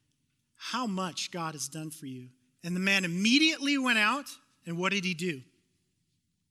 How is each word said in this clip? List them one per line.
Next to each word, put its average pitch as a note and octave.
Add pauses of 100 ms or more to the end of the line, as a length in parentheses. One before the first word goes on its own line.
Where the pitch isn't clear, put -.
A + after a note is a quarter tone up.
(560)
how B3
much F#3
God D#3+
has C#3
done D#3
for D3+
you." B2+ (320)
And F3
the F3+
man G3
immediately C#4
went B3+
out, A3+ (260)
and E3+
what F#3
did G3
he F#3
do? D#3 (1080)